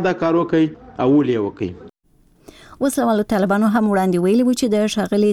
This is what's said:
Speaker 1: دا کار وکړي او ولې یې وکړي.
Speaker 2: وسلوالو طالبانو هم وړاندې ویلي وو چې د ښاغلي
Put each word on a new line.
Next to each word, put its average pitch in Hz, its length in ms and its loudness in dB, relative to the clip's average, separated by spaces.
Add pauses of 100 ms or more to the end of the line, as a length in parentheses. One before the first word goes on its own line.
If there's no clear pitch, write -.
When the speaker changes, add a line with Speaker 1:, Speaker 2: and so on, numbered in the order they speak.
Speaker 1:
دا 180 60 0 (100)
کار 165 180 0
وکړي 160 240 0 (340)
او 127 140 2
ولې 135 240 2
یې 107 80 -2
وکړي. 92 420 -10 (920)
Speaker 2:
وسلوالو 233 500 0
طالبانو 202 400 2
هم 233 160 0
وړاندې 185 340 0
ویلي 214 240 2
وو 247 140 2
چې 247 120 0
د 214 200 0
ښاغلي 208 400 0